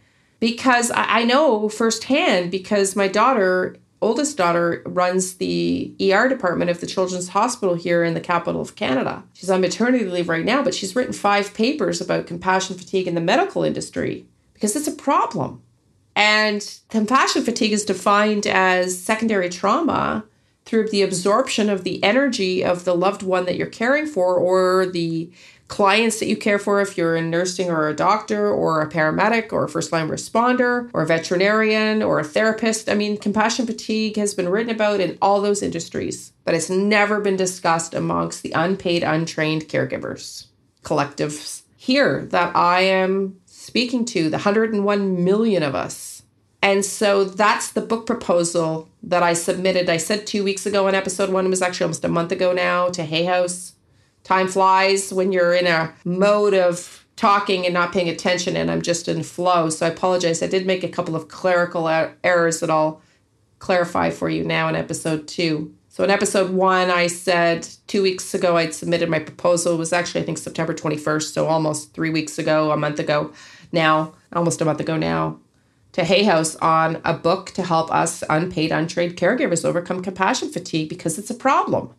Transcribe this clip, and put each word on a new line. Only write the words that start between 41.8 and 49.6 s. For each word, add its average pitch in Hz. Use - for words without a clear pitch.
that 175
I 175
am 190
speaking 240
to, 160
the -
hundred 220
and 202
one 196
million 196
of 143
us. -
And 294
so 202
that's 208
the 214
book 226
proposal 165
that 175
I 175
submitted. 180